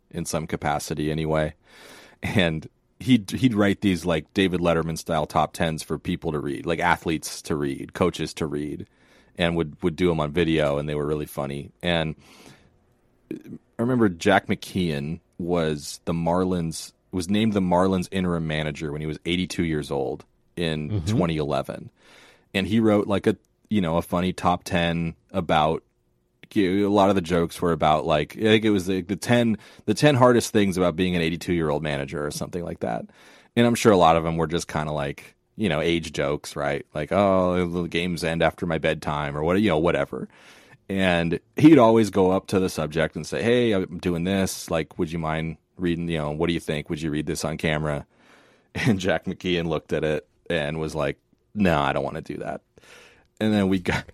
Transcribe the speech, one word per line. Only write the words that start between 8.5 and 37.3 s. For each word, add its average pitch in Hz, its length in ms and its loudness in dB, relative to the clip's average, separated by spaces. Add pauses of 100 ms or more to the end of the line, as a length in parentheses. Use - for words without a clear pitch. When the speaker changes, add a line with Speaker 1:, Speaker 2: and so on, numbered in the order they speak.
Speaker 1:
and 85 200 2
would, 78 260 -2
would 87 120 0
do 87 160 2
'em 80 100 0
on 76 120 -2
video, 76 460 2
and 73 100 -4
they 73 60 -4
were 73 120 -2
really 76 200 -4
funny. 69 440 -8 (120)
And 82 320 -2 (1160)
I - 60 -10 (400)
remember 117 320 2
Jack 95 380 2
McKeon 82 720 -4 (160)
was 80 680 -2
the 85 80 -2
Marlins, 85 760 -2 (200)
was 90 160 -4
named 107 240 2
the 101 80 2
Marlins 90 500 2
interim 87 360 -2
manager 78 440 -4
when 76 120 -8
he 78 40 -6
was 78 200 -6
eighty-two 87 380 -2
years 76 260 -2
old 69 340 -6 (320)
in 78 320 -4
Speaker 2:
Mm-hmm. 98 260 -2
Speaker 1:
twenty 85 220 0
eleven. 71 540 -4 (640)
And 95 120 0
he 110 140 2
wrote, 104 260 4
like, 95 200 0
a, 107 100 2 (340)
you 107 100 2
know, 82 160 0
a 85 60 0
funny 90 300 -2
top 87 320 0
ten 85 500 -2 (160)
about, 80 540 0 (680)
you 98 280 2
know, 101 80 2
a - 40 2
lot 98 160 6
of 101 60 4
the 95 80 2
jokes 85 400 -2
were 90 80 2
about, 78 340 2
like, 76 320 0
I - 60 -8
think 110 220 4
it 110 60 4
was 95 160 2
the, 92 140 -2
the 87 140 -4
ten, 120 440 0 (260)
the 107 100 0
ten 147 220 4
hardest 123 360 6
things 101 240 2
about 87 200 2
being 90 180 2
an 85 80 2
eighty-two-year-old 82 600 0
manager 71 440 -4
or 73 60 -6
something 85 320 -8
like 82 160 -10
that. 58 260 -6 (480)
And 120 120 4
I'm 117 100 2
sure 110 160 6
a 98 40 8
lot 82 200 8
of 80 80 0
them 82 120 -2
were 82 120 0
just 82 180 -4
kinda 78 240 -4
like, 71 460 -8 (200)
you 107 120 -2
know, 76 120 0
age 82 320 -2
jokes, 73 440 -4
right? 71 280 -4 (100)
Like, 76 180 -6
"Oh, 92 560 2